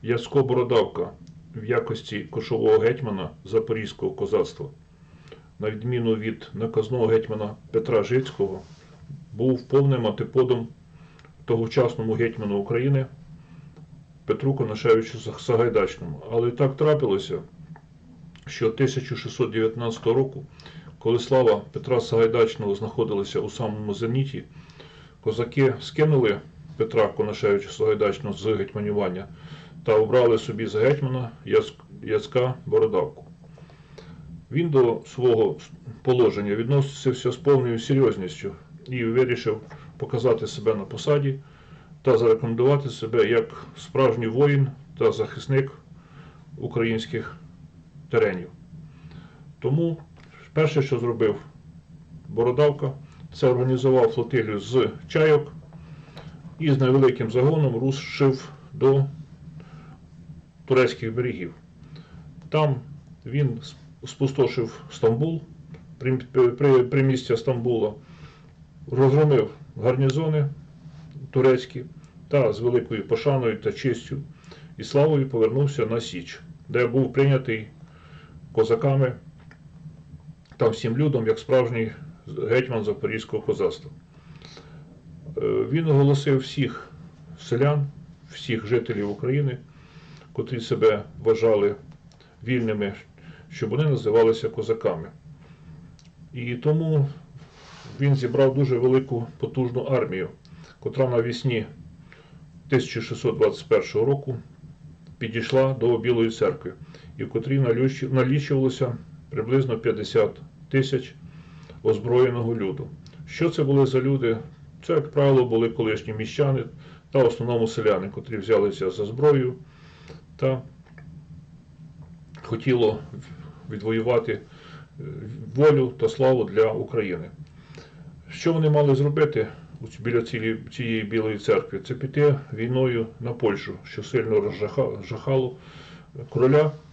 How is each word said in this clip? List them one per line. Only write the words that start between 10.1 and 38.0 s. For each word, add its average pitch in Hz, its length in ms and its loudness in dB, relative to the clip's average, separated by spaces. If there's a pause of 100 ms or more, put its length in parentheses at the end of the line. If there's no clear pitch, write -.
тогочасному 113 680 0
гетьману 107 460 -2
України 131 480 0 (1160)
Петру 135 300 0
Конашевичу 113 640 2
Саг-, - 220 -10
Сагайдачному. 104 880 0
Але 117 200 0
так 135 260 0
трапилося, 123 640 0 (1080)
що - 240 -2
тисяча 123 460 -2
шістсот 117 340 -4
дев'ятнадцятого 113 680 0
року, 135 280 -2 (540)
коли 117 200 0
слава 117 440 4 (100)
Петра 123 280 -2
Сагайдачного 113 720 2
знаходилася 104 680 -2
у 104 100 -6
самому 104 440 -6
зеніті, 120 500 -4 (760)
козаки 117 600 0
скинули 139 600 2 (360)
Петра 110 320 2
Конашевича 104 640 0
Сагайдачного 104 680 0
з 95 100 -6
гетьманювання 101 840 -2 (560)
та 110 100 2
обрали 113 440 4
собі 107 280 -6
за 104 140 -2
гетьмана 127 500 0 (160)
Яц-, 104 260 2 (300)
Яцка 110 520 0 (120)
Бородавку. 104 580 0 (1300)
Він 165 200 0
до 123 360 4
свого 113 500 2 (460)
положення 104 520 2
відносився 127 800 -2
з - 40 -8
повною 123 420 2
серйозністю 98 760 0 (320)